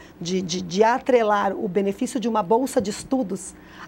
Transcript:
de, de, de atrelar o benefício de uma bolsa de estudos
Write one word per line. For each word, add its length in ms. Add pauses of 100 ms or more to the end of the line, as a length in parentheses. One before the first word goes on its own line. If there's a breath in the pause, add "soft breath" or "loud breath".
(200 loud breath)
de, 200
de, 220
de 220
atrelar 680
o 140
benefício 540
de 80
uma 160
bolsa 360
de 100
estudos 640 (360 loud breath)